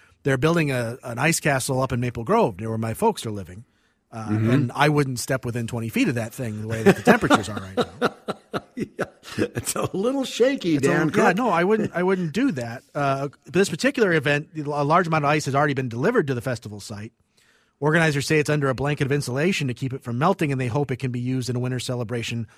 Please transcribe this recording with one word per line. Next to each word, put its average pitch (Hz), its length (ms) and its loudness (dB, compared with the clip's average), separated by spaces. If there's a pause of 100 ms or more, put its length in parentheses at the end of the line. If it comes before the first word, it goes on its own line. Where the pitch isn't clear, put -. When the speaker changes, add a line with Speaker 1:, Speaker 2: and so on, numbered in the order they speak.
(240)
Speaker 1:
They're 135 140 2
building 156 320 2
a, 123 340 -2
an 117 140 -8
ice 160 200 2
castle 131 440 0
up 131 100 -2
in 123 80 -2
Maple 120 240 -4
Grove, 160 340 2
near 113 120 -6
where 110 80 -4
my 113 160 -2
folks 208 320 -2
are 113 40 -6
living. 98 340 -12 (460)
Uh, 110 180 -12
Speaker 2:
Mm-hmm. 110 220 2
Speaker 1:
and 123 240 2
I 143 140 4
wouldn't 143 300 0
step - 260 -4
within 117 220 -4
twenty 113 240 -6
feet 240 180 0
of 131 80 0
that 113 160 -6
thing 107 300 -8
the 110 60 -8
way 113 140 -4
that 190 140 8
the - 60 -10
temperatures - 460 4
are 104 120 -8
right 95 260 -4 (140)
now. 240 100 2 (100)
Speaker 2:
<laughs> - 40 -20 (520)
Yeah, - 280 -6 (320)
it's - 400 -4
a - 200 -4
little 254 280 0
shaky, 233 520 0
Speaker 1:
It's 131 100 2
a - 40 4
Speaker 2:
Dan 160 160 2
Speaker 1:
little, 202 160 2
yeah, 214 60 6
Speaker 2:
Cook. 175 80 2
Speaker 1:
no, 240 120 0
I 170 140 2
wouldn't, 208 320 0
I 175 80 0
wouldn't 185 300 0
do 247 200 2
that. 120 300 -8 (100)
Uh, 139 360 -2 (180)
this 175 220 2
particular 226 440 2
event, 147 440 2
a 147 280 -2
large 165 220 4
amount 160 180 0
of 143 60 4
ice 156 140 2
has 131 100 -4
already 143 200 4
been 131 140 -2
delivered 156 380 0
to 135 80 -2
the 120 60 -4
festival 110 400 -8
site. 104 320 -14 (680)
Organizers 151 480 2
say 156 140 4
it's 147 100 0
under 147 180 2
a 131 60 2
blanket 143 300 -2
of 127 80 0
insulation 147 560 -2
to 120 60 -4
keep 127 180 -6
it 131 100 -10
from 120 160 -6
melting, 165 320 2
and 131 100 -2
they 127 60 -2
hope 131 240 -2
it 127 60 -2
can 127 160 -6
be 120 80 -6
used 123 280 -4
in 123 60 -2
a 123 60 -2
winter 127 180 -4
celebration 117 800 -6